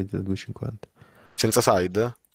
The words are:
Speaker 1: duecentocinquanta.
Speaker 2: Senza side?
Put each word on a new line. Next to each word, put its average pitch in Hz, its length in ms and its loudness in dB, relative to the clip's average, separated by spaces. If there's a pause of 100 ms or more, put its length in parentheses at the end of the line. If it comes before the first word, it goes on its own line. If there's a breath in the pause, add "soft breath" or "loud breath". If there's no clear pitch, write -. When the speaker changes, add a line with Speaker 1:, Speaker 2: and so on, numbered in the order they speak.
Speaker 1:
duecentocinquanta. 98 840 -6 (460 soft breath)
Speaker 2:
Senza 113 280 2
side? 104 560 2 (180)